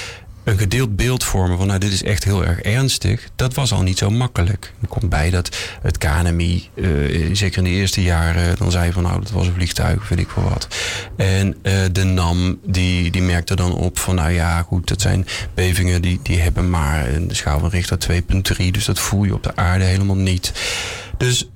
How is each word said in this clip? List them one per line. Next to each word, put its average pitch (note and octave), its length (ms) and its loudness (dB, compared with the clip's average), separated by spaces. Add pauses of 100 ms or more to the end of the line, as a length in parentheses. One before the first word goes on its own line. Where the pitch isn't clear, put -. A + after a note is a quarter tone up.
(440)
een G#2 140 2
gedeeld G#2+ 380 0
beeld B2 280 0
vormen F2+ 340 0
van, F#2+ 100 2
nou, G2 120 2
dit G2+ 120 0
is F#2 120 -2
echt G#2 200 0
heel G2 220 2
erg E2+ 140 0
ernstig, A#2 760 0
dat B2+ 180 -2
was B2+ 180 0
al F#2+ 100 2
niet F#2 160 2
zo G2+ 120 2
makkelijk. G#2 720 0
Er A2 60 -4
komt - 220 -2
bij D#2 200 2
dat F2 280 0 (240)
het - 160 0
K - 60 -6
N E2+ 320 2
M E2+ 40 2
I, E2+ 360 0
eh, - 100 -4 (480)
zeker G2 240 0
in F#2 60 2
de F2+ 60 2
eerste F#2+ 340 0
jaren, E2+ 540 2
dan F2+ 140 0
zei F2 200 2
van, F2 120 0
nou, F2+ 180 0
dat F#2+ 100 -8
was F2+ 160 2
een F2 60 0
vliegtuig, F2+ 560 0
weet F2 100 0
ik F#2+ 100 -2
veel - 140 0
wat. - 240 0 (480)
En, F#2+ 460 2
eh, F#2+ 200 2 (100)
de F#2 120 2
nam, F2+ 640 2
die, F2+ 460 2
die F#2 100 0
merkte F2 340 0
dan F2+ 180 2
op E2+ 260 -2
van, F#2 160 0
nou E2 160 2
ja, E2+ 300 2
goed, F2 260 -2
dat G2 140 -2
zijn F#2+ 240 2 (280)
bevingen, F2+ 480 2
die, F2+ 220 0
die F2 160 2
hebben F2 300 2
maar D2+ 440 0
een E2+ 180 0
schaal D2 280 0
van E2+ 100 0
Richter F2+ 300 -2
twee F2 220 0
punt F#2+ 220 0
drie, F#2 280 0
dus G2+ 140 0
dat G2 140 0
voel G2+ 240 0
je G2 100 0
op - 100 -4
de - 120 -6
aarde F#2 280 2
helemaal F#2+ 320 2
niet. F#2+ 360 0 (640)
Dus B2 380 0